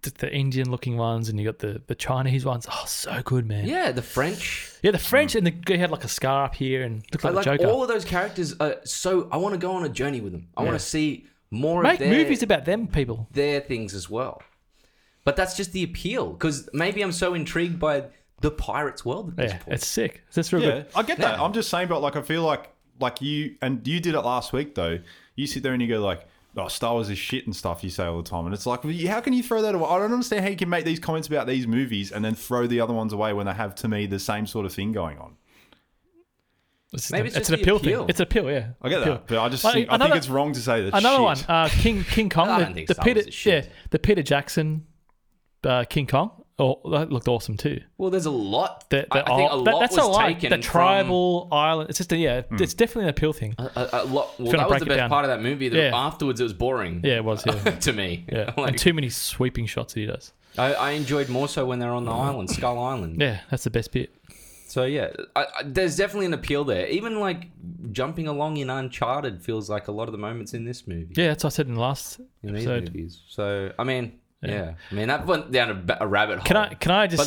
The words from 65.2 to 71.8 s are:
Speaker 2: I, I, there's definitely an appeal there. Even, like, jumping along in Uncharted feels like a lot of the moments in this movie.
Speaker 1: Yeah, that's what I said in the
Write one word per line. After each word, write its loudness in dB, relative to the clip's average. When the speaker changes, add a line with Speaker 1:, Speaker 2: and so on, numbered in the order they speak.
Speaker 2:
I, 2
I, -8
there's 0
definitely 0
an 0
appeal -2
there. 0
Even, -2
like, -4
jumping -4
along -2
in -4
Uncharted -4
feels -4
like -4
a -6
lot -4
of -8
the -10
moments -8
in -8
this -10
movie. -8
Speaker 1:
Yeah, 4
that's -2
what 0
I -6
said 0
in -6
the -2